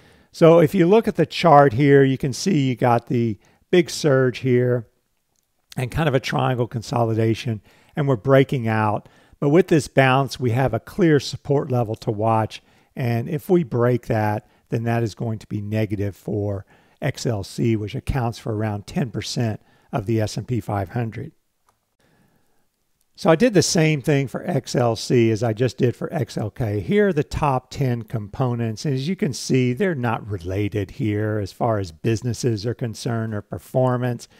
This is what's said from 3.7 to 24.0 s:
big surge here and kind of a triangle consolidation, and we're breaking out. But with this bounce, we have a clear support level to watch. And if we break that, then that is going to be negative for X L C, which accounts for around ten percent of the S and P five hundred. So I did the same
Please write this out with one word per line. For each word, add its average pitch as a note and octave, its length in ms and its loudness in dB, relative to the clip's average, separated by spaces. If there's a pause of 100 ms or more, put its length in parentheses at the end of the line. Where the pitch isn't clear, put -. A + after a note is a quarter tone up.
big F3+ 200 2
surge C3 480 2
here B2 480 0 (880)
and B2 140 -4
kind D#3 180 0
of B2 60 2
a C3 60 2
triangle B2+ 480 -2
consolidation, A2+ 920 -2 (360)
and D3 100 -2
we're C3+ 100 2
breaking C3+ 520 2
out. G#2+ 400 0 (320)
But D3 80 0
with F3 180 4
this D#3+ 220 2
bounce, C3+ 500 2
we B2 140 0
have B2 200 0
a A2+ 80 -2
clear D#3+ 380 2
support C#3+ 520 -4
level A#2 260 -2
to - 160 -6
watch. A2 500 0 (320)
And A#2+ 340 -4
if D#3 220 -6
we F3 140 4
break A#2+ 420 0
that, G#2+ 400 -2 (240)
then A#2 140 -4
that A#2 180 -2
is G#2+ 120 -4
going A2+ 260 -6
to - 60 -20
be G#2+ 140 -8
negative G2+ 560 -4
for G2+ 480 -6 (380)
X - 240 -6
L G#2 180 -4
C, A2+ 320 -2
which G#2 180 -6
accounts A#2+ 440 -4
for A2+ 180 -6
around G#2+ 300 -4
ten C#3 240 -6
percent A2 500 -4 (320)
of G#2+ 140 -4
the A2 140 0
S G#2 180 -4
and A2 100 -10
P A#2 120 -4
five G2+ 300 -6
hundred. A#2+ 420 -8 (1800)
So F3+ 140 2
I D#3+ 60 6
did A#3 180 4
the E3 80 6
same D#3 380 2